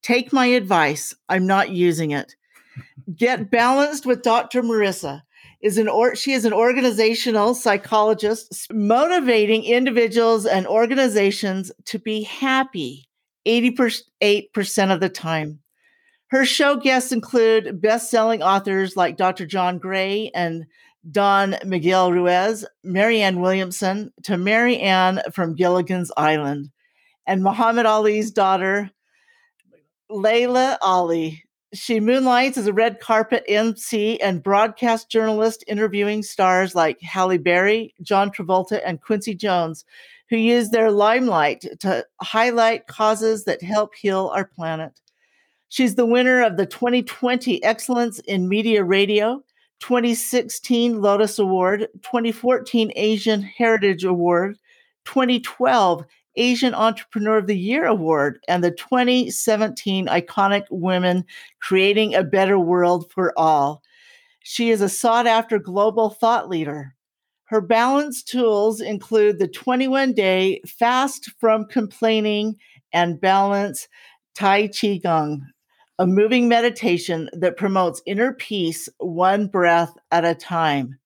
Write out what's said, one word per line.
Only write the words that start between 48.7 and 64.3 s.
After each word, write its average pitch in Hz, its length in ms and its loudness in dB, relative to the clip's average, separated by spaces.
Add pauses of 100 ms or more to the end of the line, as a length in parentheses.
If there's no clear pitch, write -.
Radio, 208 580 0 (360)
twenty 240 360 0
sixteen 240 840 -2
Lotus 202 380 2
Award, 190 500 0 (140)
twenty 233 280 -2
fourteen 240 640 0
Asian 214 460 0
Heritage 196 640 0
Award, 175 520 0 (460)
twenty 254 380 0
twelve 220 640 0 (320)
Asian 240 360 2
Entrepreneur 220 640 -2
of 190 100 0
the 202 100 0
Year 226 260 -2
Award, 160 640 0
and 175 160 0
the 175 80 2
twenty 247 580 0
seventeen 202 800 -2
Iconic 196 600 0
Women 180 560 0 (340)
Creating 202 560 2
a 185 80 2
Better 190 340 2
World 175 540 2
for 185 240 -2
All. 151 480 0 (580)